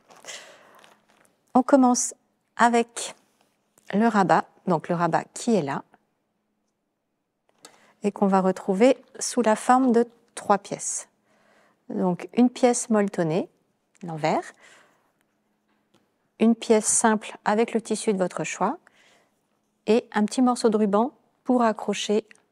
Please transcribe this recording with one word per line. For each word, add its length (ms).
On 80
commence 500
avec 560
le 140
rabat, 360
donc 240
le 40
rabat 380
qui 220
est 80
là, 220
et 100
qu'on 140
va 160
retrouver 560
sous 220
la 160
forme 360
de 140
trois 220
pièces. 500
Donc 440
une 140
pièce 400
molletonnée, 640
l'envers, 500
une 160
pièce 320
simple 580
avec 300
le 80
tissu 320
de 40
votre 260
choix, 340
et 260
un 120
petit 160
morceau 300
de 80
ruban 340
pour 180
accrocher 640